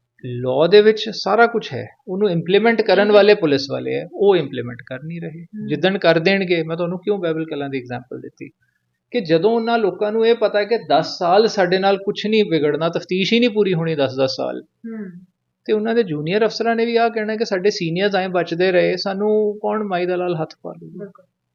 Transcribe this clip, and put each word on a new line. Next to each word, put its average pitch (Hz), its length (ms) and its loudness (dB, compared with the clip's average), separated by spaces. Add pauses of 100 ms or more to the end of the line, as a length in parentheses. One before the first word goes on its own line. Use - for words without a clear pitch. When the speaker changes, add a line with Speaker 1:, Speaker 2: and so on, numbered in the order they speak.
(260)
Speaker 1:
ਲਾਅ 127 420 0
ਦੇ 208 120 8
ਵਿੱਚ 214 320 2
ਸਾਰਾ 214 340 2
ਕੁਛ 226 280 -4
ਹੈ, 104 140 -8 (200)
ਉਹਨੂੰ 196 220 0
ਇੰਪਲੀਮੈਂਟ 196 520 2
ਕਰਨ 196 260 4
Speaker 2:
ਹਮ। 208 60 4
Speaker 1:
ਵਾਲੇ 208 200 8
ਪੁਲਿਸ 143 360 0
ਵਾਲੇ 127 240 -6
ਹੈ, 147 180 -6
ਉਹ 202 240 4
ਇੰਪਲੀਮੈਂਟ 123 500 -6
ਕਰ 131 160 -12
ਨਹੀਂ 165 180 -12
ਰਹੇ। 165 240 -14
Speaker 2:
ਹਮ। 214 220 -14
Speaker 1:
ਜਿੱਦਣ 196 320 0
ਕਰ 165 200 4
ਦੇਣਗੇ, 180 440 0
ਮੈਂ 160 140 -6
ਤੁਹਾਨੂੰ 175 220 -6
ਕਿਉਂ 202 200 -2
ਬਹਿਬਲ 160 260 -4
ਕਲਾਂ 143 240 -8
ਦੀ 135 100 -6
ਐਗਜ਼ਾਂਪਲ 123 420 -12
ਦਿੱਤੀ - 280 -16 (640)
ਕਿ 240 100 -2
ਜਦੋਂ 165 300 2
ਉਹਨਾਂ 233 280 0
ਲੋਕਾਂ 208 340 -2
ਨੂੰ 226 140 2
ਇਹ 233 80 6
ਪਤਾ 208 240 0
ਹੈ 208 60 2
ਕਿ 226 140 -2
ਦਸ 160 400 0
ਸਾਲ 196 300 4
ਸਾਡੇ 185 300 0
ਨਾਲ 196 200 2
ਕੁਛ 202 280 -6
ਨਹੀਂ 214 240 2
ਵਿਗੜਨਾ, 151 380 0
ਤਫਤੀਸ਼ 180 440 -2
ਹੀ 233 80 4
ਨਹੀਂ 240 100 4
ਪੂਰੀ 202 240 2
ਹੋਣੀ 165 200 -2
ਦਸ 135 260 -2
ਦਸ 131 160 2
ਸਾਲ, 123 260 -6 (240)
Speaker 2:
ਹਮ। 196 380 -14 (400)
Speaker 1:
ਤੇ 226 80 -2
ਉਹਨਾਂ 220 220 -2
ਦੇ 233 80 2
ਜੂਨੀਅਰ 170 420 -2
ਅਫਸਰਾਂ 226 320 0
ਨੇ 233 100 0
ਵੀ 233 100 -2
ਆਹ 226 140 2
ਕਹਿਣਾ 220 260 -4
ਕਿ 226 80 -2
ਸਾਡੇ 202 260 0
ਸੀਨੀਅਰਸ 190 440 -2
ਐਂ 190 140 0
ਬਚਦੇ 175 440 0
ਰਹੇ, 175 240 2
ਸਾਨੂੰ 208 640 -2
ਕੌਣ 208 220 -2
ਮਾਈ 180 220 -2
ਦਾ 180 100 -2
ਲਾਲ 180 260 -2
ਹੱਥ 156 200 -8
ਪਾ 170 100 -12
ਲੂਗਾ। 165 260 -18
Speaker 2:
ਬਿਲਕੁਲ। 170 260 -18 (300)